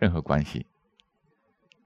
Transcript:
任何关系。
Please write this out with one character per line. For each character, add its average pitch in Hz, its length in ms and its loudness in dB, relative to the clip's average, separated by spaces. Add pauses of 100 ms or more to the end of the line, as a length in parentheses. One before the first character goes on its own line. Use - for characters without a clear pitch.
任 101 100 4
何 85 100 0
关 73 240 0
系。 80 220 -8 (1200)